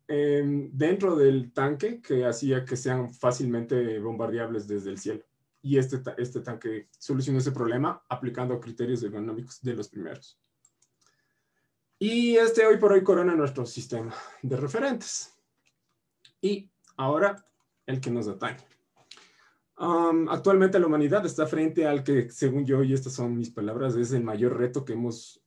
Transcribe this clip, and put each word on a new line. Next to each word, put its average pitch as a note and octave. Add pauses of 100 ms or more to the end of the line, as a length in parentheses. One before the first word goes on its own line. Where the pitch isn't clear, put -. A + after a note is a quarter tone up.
em, C#3+
dentro F3
del C3+
tanque D3+
que B2+
hacía B2+
que C3
sean B2+
fácilmente A#2+
bombardeables A2+
desde G2+
el G2
cielo. - (400)
Y C#3
este C3
ta-, -
este B2
tanque A2
solucionó C3+
ese C3+
problema C3
aplicando B2
criterios A#2+
ergonómicos A2
de B2
los -
primeros. - (1600)
Y A#3
este A3+
hoy G#3
por G3+
hoy F#3+
corona F3+
nuestro C3+
sistema A2+ (300)
de C3+
referentes. A3+ (1040)
Y G3 (280)
ahora D#3+ (440)
el C3
que B2
nos A#2
atañe. G#2+ (1160)
Am, E3
actualmente F#3+
la E3+
humanidad D#3
está D3+
frente D#3
al C#3+
que, C3
según C#3
yo, C3+
y C3+
estas C3
son A#2+
mis A#2
palabras, A2+
es A#2+
el B2
mayor A2+
reto B2
que A2+
hemos, A#2